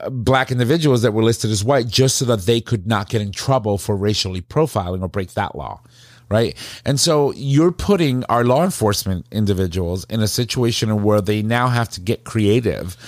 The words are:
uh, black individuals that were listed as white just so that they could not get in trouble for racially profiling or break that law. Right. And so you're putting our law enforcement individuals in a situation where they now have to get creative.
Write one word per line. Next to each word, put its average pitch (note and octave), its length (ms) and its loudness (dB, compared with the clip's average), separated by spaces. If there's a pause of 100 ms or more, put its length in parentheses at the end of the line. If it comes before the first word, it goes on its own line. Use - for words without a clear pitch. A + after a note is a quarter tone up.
uh, F#2+ 80 -6
black C3 420 2
individuals B2+ 520 2
that A#2+ 100 4
were A2 100 2
listed A2+ 280 2
as G2+ 120 0
white B2+ 240 2
just C3 300 2
so C3 80 -2
that A#2 160 0
they A#2 200 2
could G#2 260 -4
not G#2+ 220 -2
get A2 120 -2
in G2+ 100 -6
trouble G#2+ 460 0
for G#2 180 -4
racially F#2+ 460 -2
profiling F#2+ 640 -2
or F#2 40 -2
break F#2 260 -6
that G2+ 220 -4
law. - 260 -12 (500)
Right. G#2+ 240 2 (300)
And C#3 140 0
so D3 360 2
you're C#3+ 360 2
putting E3 540 0
our A#2+ 180 2
law B2+ 200 4
enforcement G2+ 680 -2
individuals F#2 800 -2
in A2+ 100 -2
a G#2+ 60 2
situation A2+ 720 0
where G#2 200 4
they G#2+ 200 0
now A#2+ 280 2
have A#2+ 220 0
to F2+ 100 -14
get G2+ 220 -4
creative. G2+ 720 0 (120)